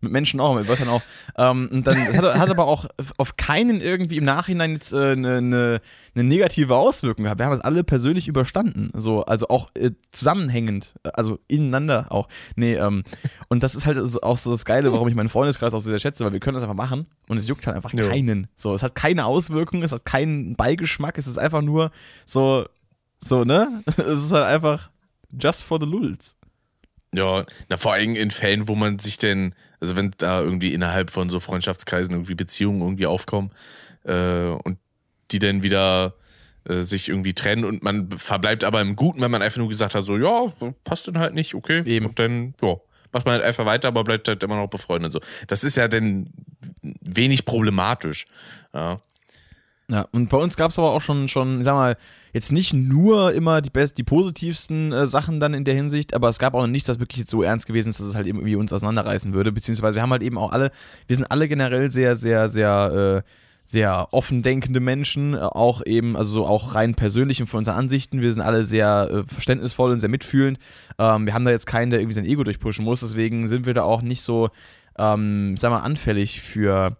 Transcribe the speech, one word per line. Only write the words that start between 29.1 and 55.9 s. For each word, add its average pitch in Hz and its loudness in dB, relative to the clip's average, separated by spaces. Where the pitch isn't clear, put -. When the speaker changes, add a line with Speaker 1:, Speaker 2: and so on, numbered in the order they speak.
Speaker 2:
denn, 98 0
also 87 -2
wenn 98 0
da 92 0
irgendwie 87 0
innerhalb 87 -2
von 92 -4
so 90 -2
Freundschaftskreisen 90 -4
irgendwie 87 -6
Beziehungen 98 -2
irgendwie 92 -2
aufkommen, 95 -2
äh, 90 0
und 92 -6
die 104 0
dann 98 0
wieder, 95 2
äh, 90 -2
sich 92 -4
irgendwie 95 -2
trennen 107 -2
und 101 -4
man 101 -4
verbleibt 104 -2
aber 107 2
im 101 0
Guten, 139 0
weil 123 0
man 117 0
einfach 104 -2
nur 117 -2
gesagt 107 -2
hat, 98 -2
so, 101 -2
„Ja, 220 0
passt - -6
dann 170 -4
halt 165 -2
nicht, 156 -6
okay.“ 160 -2
Speaker 1:
Eben. 113 0
Speaker 2:
Und 104 -6
dann, 120 0
ja, 107 0
macht 123 -2
man 127 2
halt 120 2
einfach 117 0
weiter, 135 2
aber 117 0
bleibt 110 0
halt 107 -2
immer 104 -2
noch 101 -2
befreundet 87 -4
und 80 -6
so. - -20
Das - 0
ist 143 2
ja 120 4
dann 104 0
wenig 127 0
problematisch, 107 -2
ja. 85 -6
Speaker 1:
Ja, 107 0
und 117 0
bei 135 4
uns 170 2
gab's 160 0
aber 160 4
auch 143 2
schon, 143 -2
schon, 131 0
ich 123 0
sag 139 4
mal, 131 4
jetzt - -2
nicht 180 2
nur 165 4
immer 165 2
die 139 -6
best-, 139 0
die 127 -4
positivsten, 156 -2
äh, 135 2
Sachen 151 0
dann 147 2
in 139 -4
der 135 2
Hinsicht, 147 -2